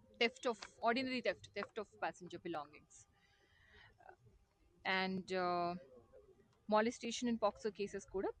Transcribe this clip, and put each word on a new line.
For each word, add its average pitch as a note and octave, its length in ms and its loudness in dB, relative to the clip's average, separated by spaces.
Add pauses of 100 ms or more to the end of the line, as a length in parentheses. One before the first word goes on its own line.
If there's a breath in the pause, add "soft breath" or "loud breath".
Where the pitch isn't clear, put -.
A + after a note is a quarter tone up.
(220)
theft A#3+ 300 2
of, G#3+ 60 -4 (300)
ordinary B3+ 400 2
theft, - 180 0 (120)
theft G3+ 200 -6
of G3+ 80 -4 (180)
passenger E3+ 440 -6
belongings. D3 480 -8 (2000 loud breath)
And, F#3+ 260 0
uh, F3 540 0 (960)
molestation A#3 560 2
and A3+ 160 2
poxo G#3 340 0
cases G3+ 300 -4
కూడా A3+ 200 0 (100)